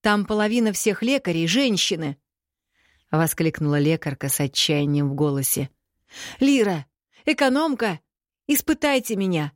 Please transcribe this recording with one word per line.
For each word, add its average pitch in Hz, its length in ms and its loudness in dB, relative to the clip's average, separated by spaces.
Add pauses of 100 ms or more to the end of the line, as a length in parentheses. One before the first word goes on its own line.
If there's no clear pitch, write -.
Там 208 240 2
половина 214 460 0
всех 202 300 -2
лекарей — 208 460 0
женщины», 180 680 0 (920)
воскликнула 156 680 0
лекарка 143 500 -2
с - 100 -2
отчаянием 143 720 0
в 139 40 -4
голосе. 139 560 -2 (680)
«Лира, 220 460 2 (400)
экономка, 269 760 0 (480)
испытайте 277 680 0
меня. 180 400 -2